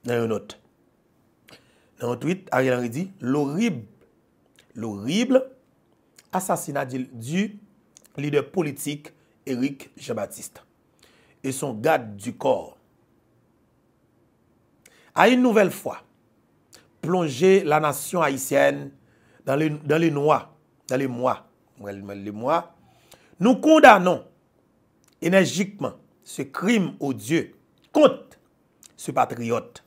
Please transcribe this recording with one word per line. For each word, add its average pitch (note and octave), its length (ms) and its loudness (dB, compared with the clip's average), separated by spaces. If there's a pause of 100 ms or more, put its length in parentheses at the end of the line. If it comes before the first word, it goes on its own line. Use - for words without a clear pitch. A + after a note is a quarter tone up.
Dans A#2+ 180 0
une A2+ 60 -2
note. G#2 300 -6 (1400)
Dans A#2+ 140 -4
un B2 40 -4
tweet, D#3+ 340 -6
Ariel C3 280 0
Henry A#2+ 100 -4
dit, D#3+ 320 -8
l'horrible, C#3+ 640 -2 (880)
l'horrible D3+ 760 0 (840)
assassinat D#3+ 540 -4
du, B2+ 260 -8
du E3 460 -6 (580)
leader C#3+ 340 -2
politique D3 600 -6 (320)
Eric C3+ 540 -6
Jean-Baptiste - 640 -10 (800)
et C3+ 100 -4
son C3 220 -6
garde A2+ 420 -2
du G#2+ 180 -10
corps - 420 -2 (2500)
a F3+ 140 6
une B3+ 140 4
nouvelle G#3+ 280 4
fois - 320 -12 (1000)
plongé F3 640 2
la D3+ 160 2
nation D#3 420 -2
haïtienne C#3 680 0 (540)
dans C3+ 120 0
les, D#3 140 0
dans D3+ 280 -2
les E3 120 2
noix, C#3+ 440 0 (340)
dans B2+ 80 -2
les C3+ 100 0
mois, B2 400 -4 (320)
dans G2 360 -12
les G2+ 160 -10
mois. C3+ 440 -4 (640)
Nous A3 180 2
condamnons A3 680 6 (960)
énergiquement F3 720 2 (360)
ce - 120 -10
crime F#3 580 0
odieux C3 520 -4 (400)
contre - 460 4 (580)
ce - 140 -10
patriote. A#2+ 760 -4